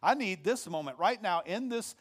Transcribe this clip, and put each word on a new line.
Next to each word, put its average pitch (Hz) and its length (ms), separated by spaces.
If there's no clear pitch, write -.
I 185 100
need 190 320
this 233 220
moment 151 320
right 208 220
now, 180 200
in 226 300
this 233 300